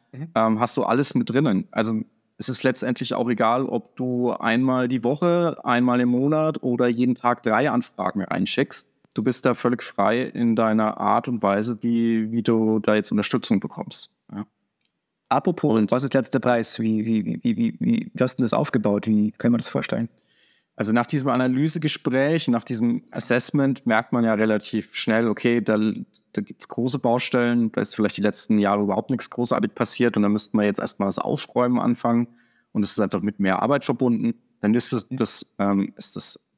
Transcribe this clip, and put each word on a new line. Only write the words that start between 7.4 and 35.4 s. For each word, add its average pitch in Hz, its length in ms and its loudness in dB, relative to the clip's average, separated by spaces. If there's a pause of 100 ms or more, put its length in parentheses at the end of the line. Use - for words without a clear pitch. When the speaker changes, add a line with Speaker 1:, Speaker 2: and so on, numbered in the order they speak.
Speaker 2:
drei 120 280 2
Anfragen 98 500 -2
reinschickst. - 720 -2 (200)
Du 107 100 -4
bist 123 220 0
da 127 80 4
völlig 123 300 0
frei 110 400 0
in 117 340 0
deiner 110 420 2
Art 110 300 0
und 120 120 -4
Weise, 107 400 2
wie, 113 520 0
wie 113 100 -2
du 110 360 2
da 107 160 2
jetzt 104 160 -2
Unterstützung 104 500 0
bekommst. - 480 -10 (240)
Ja. 104 120 -10 (840)
Speaker 1:
Apropos, 147 480 0
Speaker 2:
Und 107 140 2
Speaker 1:
was 127 120 2
ist 139 100 -2
jetzt 131 200 2
der 131 60 2
Preis? 120 420 0
Wie, 110 240 0
wie, 110 200 0
wie, - 180 -4
wie, 117 140 0
wie, 117 220 0
wie, - 340 0
wie - 100 -8
hast 123 140 0
du 131 60 -2
das 113 100 0
aufgebaut? 104 540 0
Wie 104 240 2
können 120 220 0
wir 117 60 0
das - 100 -8
vorstellen? 117 400 -4 (720)
Speaker 2:
Also 107 120 0
nach 120 120 2
diesem 139 240 -2
Analysegespräch, 139 1200 0
nach 120 160 0
diesem 120 480 -2
Assessment 135 760 -2
merkt 113 280 2
man 120 120 2
ja 110 80 2
relativ 107 600 -2
schnell, 113 320 0
okay, 117 340 0
da, 107 160 0
da - 640 -4
gibt's - 280 -14
große 127 280 -4
Baustellen, 120 720 0
da 101 100 -4
ist - 140 -6
vielleicht 104 220 0
die 104 60 0
letzten 104 340 0
Jahre 101 240 4
überhaupt 101 300 0
nichts - 180 -2
großartig 120 460 -2
passiert 120 420 0
und 104 60 4
da 101 60 2
müssten 107 280 -2
wir 104 80 4
jetzt 101 140 0
erstmal - 280 -4
das 95 120 -2
Aufräumen 123 600 0
anfangen 120 500 0 (420)
und 104 100 -2
es 101 120 -2
ist - 60 -2
einfach 95 220 0
mit 104 180 -4
mehr 95 220 0
Arbeit 135 240 0
verbunden. 120 480 0 (280)
Dann 104 120 4
ist 117 180 0
das, 113 200 -2
das, - 480 -4